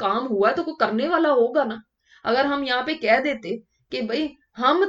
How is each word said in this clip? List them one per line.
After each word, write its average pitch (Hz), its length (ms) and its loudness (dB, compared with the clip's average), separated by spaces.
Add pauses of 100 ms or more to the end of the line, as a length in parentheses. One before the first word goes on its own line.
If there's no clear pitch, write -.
काम 220 260 -2
हुआ 208 220 2
है 262 60 0
तो 339 80 -2
कोई 320 160 -10
करने 226 300 0
वाला 320 220 2
होगा 254 340 2
ना। 220 160 -8 (440)
अगर 262 200 2
हम 277 180 -2
यहाँ 254 220 -2
पे 311 100 -4
कह 226 260 2
देते 233 340 -4 (360)
कि 254 120 -6
भाई 285 260 -2 (280)
हम 294 320 2